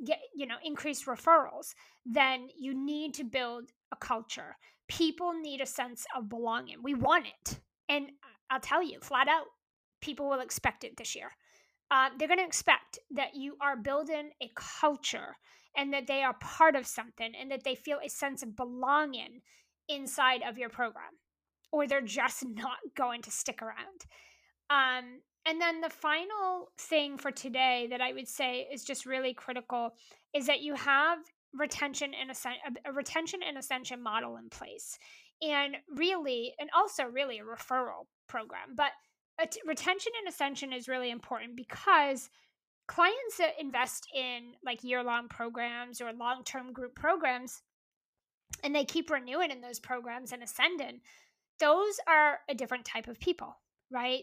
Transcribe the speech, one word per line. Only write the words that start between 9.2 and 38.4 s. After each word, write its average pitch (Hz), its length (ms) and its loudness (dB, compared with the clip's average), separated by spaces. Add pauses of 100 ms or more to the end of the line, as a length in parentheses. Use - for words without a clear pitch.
out, 302 180 4 (540)
people 285 300 -4
will 262 100 0
expect - 440 -2
it 233 120 -12
this - 180 -6
year. - 220 -10 (540)
Uh, 262 260 8
they're 302 120 2
gonna 359 160 6
expect - 540 4 (120)
that 277 240 -2
you 277 260 -8
are 285 160 2
building 294 540 -2 (100)
a 247 140 -8
culture - 800 0 (400)
and 277 160 0
that 277 140 0
they 277 160 2
are 254 180 4
part 320 360 8
of 254 100 -2
something 226 480 -6
and 262 160 -10
that 269 140 -4
they 262 100 -2
feel 285 280 -4
a 285 60 -6
sense 277 340 -4
of 220 140 -10
belonging 254 880 0 (460)
inside 262 600 2
of 226 80 -8
your 240 140 -6
program, - 420 -4 (600)
or 294 140 4
they're 277 140 2
just 247 460 0
not 247 320 -6 (160)
going 240 260 -2
to 220 100 -14
stick - 300 -6
around. 226 460 -12 (640)
Um, 254 500 2 (260)
and 320 140 0
then 330 220 2
the 320 80 0
final 370 880 -2
thing 285 400 0
for 277 120 -4
today 254 600 2
that 247 100 -2
I 254 140 -2
would 262 140 -8
say 254 440 -2
is 254 100 -10
just 262 220 -6
really 262 300 -2
critical 240 560 -4 (420)
is 277 140 0
that 285 160 4
you 294 120 -2
have 285 440 4 (340)
retention 285 640 -2
and 262 120 -6
ascen-, 254 260 -6 (100)
a, 247 220 -8
a 277 60 -4
retention 330 520 -2
and 285 120 -6
ascension 254 440 -6
model 233 360 -2
in 226 100 -18
place. - 500 -14 (440)
And 285 340 2 (140)
really, 285 680 0
and 302 160 -8
also 359 300 4
really 247 360 -2
a 214 40 -14
referral 226 640 -4 (220)
program, 220 460 -8